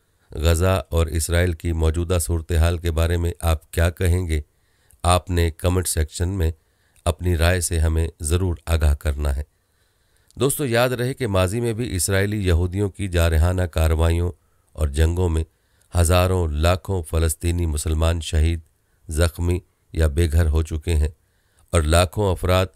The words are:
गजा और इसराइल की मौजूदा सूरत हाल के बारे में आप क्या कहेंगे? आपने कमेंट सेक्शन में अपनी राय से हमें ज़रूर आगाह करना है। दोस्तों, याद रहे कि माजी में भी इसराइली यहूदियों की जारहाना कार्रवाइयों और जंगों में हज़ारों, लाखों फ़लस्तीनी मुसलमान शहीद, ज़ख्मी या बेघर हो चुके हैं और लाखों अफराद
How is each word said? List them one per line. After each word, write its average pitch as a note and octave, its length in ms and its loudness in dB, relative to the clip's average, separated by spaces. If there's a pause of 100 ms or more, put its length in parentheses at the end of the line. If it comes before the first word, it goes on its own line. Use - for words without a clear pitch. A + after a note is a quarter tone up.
(300)
गजा E2+ 460 2 (160)
और E2 180 0
इसराइल E2+ 440 0
की E2+ 200 -4
मौजूदा E2 460 0
सूरत E2 340 -4
हाल E2+ 240 2
के E2+ 140 -4
बारे E2 260 0
में E2+ 140 -2 (120)
आप E2 180 0 (100)
क्या E2+ 200 2
कहेंगे? E2+ 500 0 (640)
आपने F2 460 2
कमेंट F2+ 360 -2
सेक्शन E2 420 -4
में E2+ 220 -2 (540)
अपनी F2 300 -2
राय F2 260 2
से E2 160 -2
हमें D#2+ 300 2 (140)
ज़रूर F2 460 -2
आगाह D#2 280 2
करना D2 340 -4
है। C#2+ 160 -4 (880)
दोस्तों, C#3 300 -2
याद A#2+ 260 2
रहे B2 220 -4
कि C3 140 -6
माजी F#2+ 320 0
में A#2 140 -2
भी A#2 120 -6
इसराइली G2 540 -2
यहूदियों F2+ 500 0
की G2 180 -6
जारहाना E2+ 600 2
कार्रवाइयों E2 640 0 (460)
और D2+ 140 -2
जंगों E2 380 0
में D#2+ 160 0 (480)
हज़ारों, F2+ 640 2
लाखों F2 500 0
फ़लस्तीनी E2+ 640 -2
मुसलमान D#2+ 540 0
शहीद, E2 400 0 (460)
ज़ख्मी E2+ 540 0 (320)
या D#2+ 160 2
बेघर D#2+ 360 2
हो D#2 180 2
चुके D#2+ 300 -6
हैं D2 200 0 (580)
और E2+ 120 2
लाखों F2+ 460 2
अफराद F#2 460 0